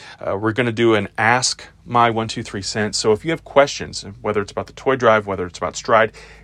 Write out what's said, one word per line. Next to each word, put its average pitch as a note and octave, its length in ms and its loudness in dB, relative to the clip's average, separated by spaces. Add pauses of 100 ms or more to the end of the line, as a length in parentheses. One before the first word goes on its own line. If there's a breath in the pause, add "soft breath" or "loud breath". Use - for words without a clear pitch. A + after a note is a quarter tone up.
(180 loud breath)
Uh, - 180 -4
we're G#2+ 140 0
gonna A#2+ 220 0
do A2+ 240 4
an G2+ 200 -2
Ask A#2+ 480 0 (200)
My A#2+ 260 2
One A2 160 -2
Two A#2 160 -8
Three G#2 200 -8
Cents. G#2 360 -4
So A2+ 140 2
if G#2 120 0
you D#3+ 60 -4
have E3 140 -4
questions, - 600 0 (160)
whether G#2 220 -2
it's - 80 -8
about G2 160 -8
the - 60 -20
toy C3+ 240 -2
drive, A2 320 4
whether F2+ 180 -4
it's - 120 -16
about E2+ 180 -6
Stride, A2 340 2 (340 loud breath)